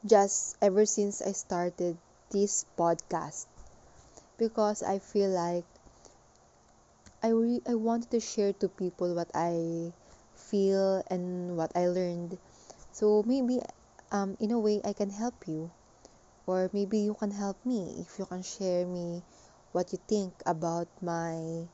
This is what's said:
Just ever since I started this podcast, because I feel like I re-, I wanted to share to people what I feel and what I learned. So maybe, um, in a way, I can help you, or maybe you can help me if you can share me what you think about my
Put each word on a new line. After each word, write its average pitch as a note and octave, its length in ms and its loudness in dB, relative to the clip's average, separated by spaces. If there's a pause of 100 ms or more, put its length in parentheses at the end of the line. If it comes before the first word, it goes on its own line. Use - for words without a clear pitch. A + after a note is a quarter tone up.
Just G3+ 560 4
ever G3+ 240 6
since G3+ 360 -2
I G3+ 100 -4
started F3 680 -4 (320)
this G3+ 360 0 (120)
podcast, E3 720 -2 (880)
because G#3+ 460 0
I G3 160 0
feel G3 300 0
like F3 340 0 (1600)
I A3+ 60 2
re-, A#3 360 2
I B3 100 0
wanted A3+ 360 0
to A#3 80 2
share G3+ 400 0
to G3 80 2
people F3+ 480 -2
what E3+ 180 -4
I E3+ 600 -2 (420)
feel G3 760 2
and F3+ 460 -4
what D#3+ 180 -2
I F3+ 140 2
learned. F3 500 -2 (540)
So G#3+ 340 4
maybe, B3 360 2 (500)
um, G3 280 -2
in G#3+ 120 0
a A#3+ 80 2
way, G#3 240 2
I G3+ 80 -2
can G3+ 180 -2
help A3 380 -6
you, D#3+ 240 -6 (720)
or F#3 280 0
maybe G3+ 260 2
you G#3 160 0
can G#3 160 -4
help G3+ 340 -4
me A#3 380 -2
if - 160 -16
you F#3+ 60 -4
can F#3 180 -10
share F3+ 420 -2
me F3 380 -6 (480)
what F3 220 -2
you F#3 140 -6
think G3 260 0 (120)
about E3+ 440 -2 (120)
my E3 640 -4 (100)